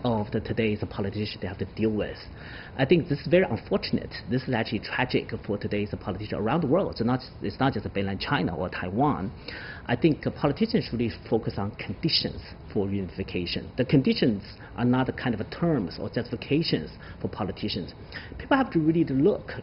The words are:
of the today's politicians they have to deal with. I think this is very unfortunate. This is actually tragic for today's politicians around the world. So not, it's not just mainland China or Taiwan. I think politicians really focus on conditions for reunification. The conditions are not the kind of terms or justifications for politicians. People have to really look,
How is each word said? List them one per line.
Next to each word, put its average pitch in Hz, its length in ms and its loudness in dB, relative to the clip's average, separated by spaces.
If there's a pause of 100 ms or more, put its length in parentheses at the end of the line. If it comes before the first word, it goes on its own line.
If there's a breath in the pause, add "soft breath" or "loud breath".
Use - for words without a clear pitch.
of 110 280 0
the 113 80 2
today's 107 500 0
politicians 107 520 -4
they - 60 -4
have 90 100 -8
to 95 80 -4 (100)
deal 110 140 2
with. 95 280 -2 (600 loud breath)
I - 80 4
think 170 240 6
this 143 100 0
is - 80 -6
very 180 220 8
unfortunate. - 640 -2 (160)
This 127 140 2
is 131 100 -2
actually 110 260 0
tragic - 520 0 (140)
for 101 120 0
today's 104 320 -2 (100)
politicians 101 400 -4
around 117 220 2
the - 60 2
world. 160 300 2
So 117 60 2
not, 123 180 2 (200)
it's - 180 -4
not 131 140 4
just 104 220 -4
mainland 98 260 0
China 135 340 0
or 90 140 -2
Taiwan. 101 600 0 (560 loud breath)
I 120 80 2
think 156 280 4 (120)
politicians 160 580 2
really 117 180 2 (160)
focus 113 300 2
on 101 140 -2
conditions - 680 -2 (320)
for 101 140 2
reunification. 95 880 -2
The 123 100 2
conditions 135 580 4 (340 loud breath)
are 117 80 2
not 127 220 4
the - 60 0
kind 120 200 -2
of 104 160 -4
terms 147 500 0
or 110 100 -4
justifications - 800 0 (280 loud breath)
for - 80 -2
politicians. 95 680 -4 (420 loud breath)
People - 180 2
have 269 180 4
to 170 60 4
really 160 260 6
look, 139 460 4 (120)